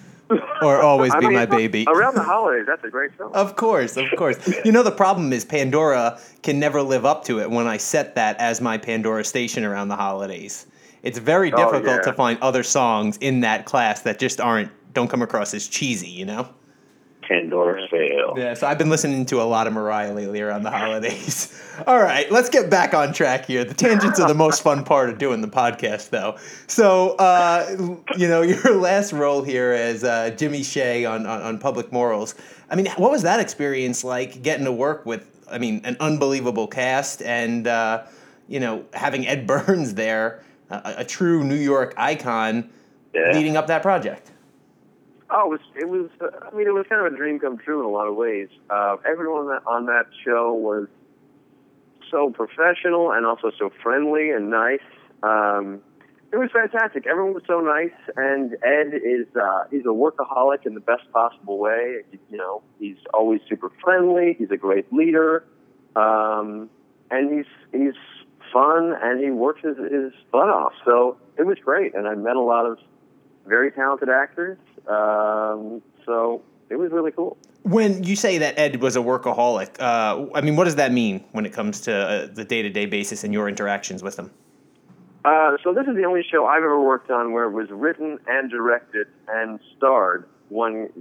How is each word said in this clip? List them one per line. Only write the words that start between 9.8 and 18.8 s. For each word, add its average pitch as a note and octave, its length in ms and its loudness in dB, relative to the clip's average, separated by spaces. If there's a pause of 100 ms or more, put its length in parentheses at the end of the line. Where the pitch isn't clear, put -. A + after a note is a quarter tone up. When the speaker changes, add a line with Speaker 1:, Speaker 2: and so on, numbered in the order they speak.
Speaker 1:
the G2+ 80 -4
holidays. G2 680 -6 (360)
It's A#2+ 160 -6
very D#3 340 2
Speaker 2:
Oh, A#2+ 40 0
Speaker 1:
difficult A2+ 400 4
Speaker 2:
yeah. F#2+ 60 2
Speaker 1:
to F#2 120 0
find A#2 260 0
other C3 220 2
songs A2 580 0
in C3+ 200 0
that A2 260 0
class A#2 360 0
that A2+ 160 -2
just B2+ 220 -2
aren't, A2 300 0 (240)
don't A#2+ 140 0
come B2+ 140 -2
across G#2+ 300 -2
as G#2 160 -8
cheesy, G#2+ 400 -4
you F2+ 160 -10
know? G#2+ 240 -8 (800)
Speaker 3:
Pandora F2 600 0
fail. D2 480 0
Speaker 1:
Yeah, B2 180 -4
so C#3+ 120 -4
I've D3 120 0
been D#3 120 2